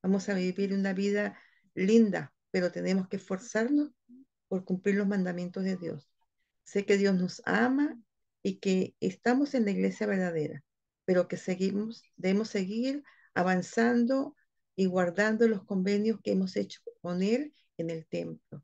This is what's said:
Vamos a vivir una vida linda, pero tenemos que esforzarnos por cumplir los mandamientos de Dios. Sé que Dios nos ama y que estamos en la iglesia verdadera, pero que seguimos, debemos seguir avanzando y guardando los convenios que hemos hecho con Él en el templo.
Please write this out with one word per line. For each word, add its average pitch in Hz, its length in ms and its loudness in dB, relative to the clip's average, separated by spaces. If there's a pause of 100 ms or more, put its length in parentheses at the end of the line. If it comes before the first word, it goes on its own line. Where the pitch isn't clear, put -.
Vamos 190 240 0
a 202 60 -2
vivir 190 400 -2
una 196 180 -2
vida 202 480 -2 (340)
linda, 190 600 4 (180)
pero 180 220 0
tenemos 185 340 0
que - 80 -6
esforzarnos 233 760 -2 (580)
por 185 160 -2
cumplir 190 300 0
los 202 120 2
mandamientos 180 560 -2
de 185 140 -2
Dios. 160 320 -10 (560)
Sé 202 200 -4
que 202 120 4
Dios 196 180 4
nos 180 300 -2
ama 254 520 2 (460)
y 190 160 -4
que 190 400 0
estamos 254 560 0
en 226 100 2
la 202 60 0
iglesia 190 340 -2
verdadera, 175 580 -2 (420)
pero 180 220 2
que 185 100 -8
seguimos, 190 680 -4 (120)
debemos 196 340 0
seguir 247 540 -4 (300)
avanzando 233 1040 0 (400)
y 190 100 2
guardando 196 600 2
los 208 180 0
convenios 202 580 0
que 208 80 -2
hemos 190 240 0
hecho 202 240 -4 (220)
con 175 220 -2
Él 254 300 0 (240)
en 165 120 -4
el 160 160 -8
templo. 165 580 -10